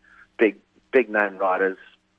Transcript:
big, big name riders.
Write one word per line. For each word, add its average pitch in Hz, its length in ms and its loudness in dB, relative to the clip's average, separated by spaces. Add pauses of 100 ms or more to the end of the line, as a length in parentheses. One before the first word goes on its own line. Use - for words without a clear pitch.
(380)
big, 107 200 2 (340)
big 123 180 2
name 104 280 -2
riders. 95 400 -2 (420)